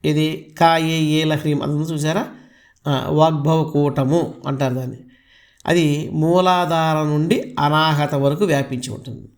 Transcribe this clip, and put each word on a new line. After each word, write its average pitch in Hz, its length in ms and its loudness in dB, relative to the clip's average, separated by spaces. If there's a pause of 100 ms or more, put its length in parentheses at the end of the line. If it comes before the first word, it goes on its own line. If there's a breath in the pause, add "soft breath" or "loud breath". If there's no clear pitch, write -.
ఇది 156 540 -2
కాయే 165 400 2
ఏ 156 240 2
లహ్రీం, 151 400 -2
అది 143 100 -2
ఉంది 160 200 -4
చూసారా? 156 340 0 (600 loud breath)
ఆ, 135 220 0
వాగ్భవ 156 540 2
కూటము 143 720 0 (140)
అంటారు 135 260 -2
దాన్ని. 127 240 -8 (680 soft breath)
అది 156 480 2
మూలాధారం 160 960 2
నుండి 151 500 -2
అనాహత 147 560 2
వరకు 139 300 0
వ్యాపించి 131 480 -2
ఉంటుంది. - 440 -14